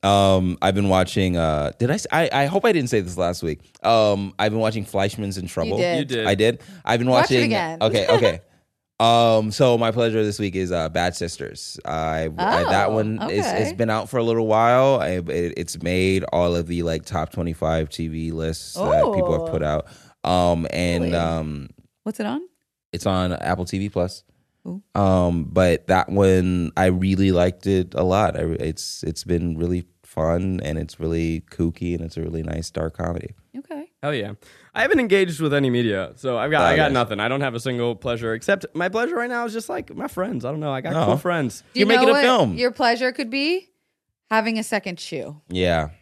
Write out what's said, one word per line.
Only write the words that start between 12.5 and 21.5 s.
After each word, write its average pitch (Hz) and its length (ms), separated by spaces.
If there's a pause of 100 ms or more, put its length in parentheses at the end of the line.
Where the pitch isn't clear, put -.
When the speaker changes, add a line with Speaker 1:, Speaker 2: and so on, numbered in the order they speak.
Speaker 1:
that 98 240
Speaker 2:
Oh, 110 40
Speaker 1:
one 110 260 (120)
is, 196 160
Speaker 2:
okay. - 160
Speaker 1:
it's - 100
been 117 160
out 107 180
for 131 100
a 117 60
little 113 220
while. 120 560
I, 90 260
it, 85 300
it's 85 240
made 92 440
all 87 300
of 85 120
the, 85 160
like, 80 220
top 78 260
twenty-five 80 580
T 82 180
V 80 240
lists 80 440
that 523 400
people - 160
have - 100
Speaker 2:
Ooh. 165 100
Speaker 1:
put 160 120
out. 76 240 (360)
Um, 87 460
and, 87 360
Speaker 2:
Really? 85 100
Speaker 1:
um, 80 540 (340)